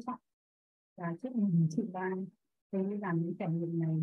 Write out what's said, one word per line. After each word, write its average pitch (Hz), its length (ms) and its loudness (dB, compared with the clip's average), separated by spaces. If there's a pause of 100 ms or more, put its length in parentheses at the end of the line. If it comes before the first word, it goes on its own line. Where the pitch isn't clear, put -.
trọng. 247 140 -8 (800)
Và 170 240 -6
chúc 254 140 -8
mừng 170 360 2
chị - 120 8 (100)
Loan. 185 320 -2 (460)
Tôi 190 120 0
nghĩ 202 140 -2
rằng 175 240 0
những 170 180 -2
trải 180 100 -2
nghiệm 165 300 -2
này 160 100 0 (140)